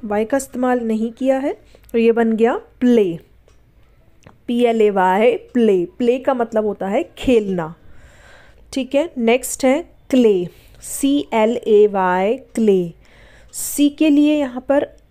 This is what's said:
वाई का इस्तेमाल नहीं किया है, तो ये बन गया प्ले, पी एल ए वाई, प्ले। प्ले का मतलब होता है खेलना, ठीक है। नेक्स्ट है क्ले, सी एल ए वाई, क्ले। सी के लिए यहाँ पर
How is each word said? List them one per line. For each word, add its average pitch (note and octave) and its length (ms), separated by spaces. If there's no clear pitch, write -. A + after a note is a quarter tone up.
वाई G#3 220
का C#4 120
इस्तेमाल B3+ 420
नहीं A3+ 320
किया C4 260
है, D4 200
तो B3 60
ये A3+ 140
बन A3+ 220
गया A#3 240
प्ले, G#3+ 400
पी A#3+ 160
एल A3+ 180
ए G#3+ 80
वाई, G3 460
प्ले। G#3 500
प्ले B3 340
का C4+ 140
मतलब A3+ 320
होता G3 220
है G3+ 160
खेलना, F#3+ 580
ठीक C4 220
है। D#4+ 220
नेक्स्ट A#3+ 480
है C4+ 160
क्ले, G#3 380
सी - 520
एल A3 240
ए G#3+ 200
वाई, F#3+ 500
क्ले। G3 560
सी - 360
के D#4 200
लिए D4 280
यहाँ B3+ 240
पर C#4+ 260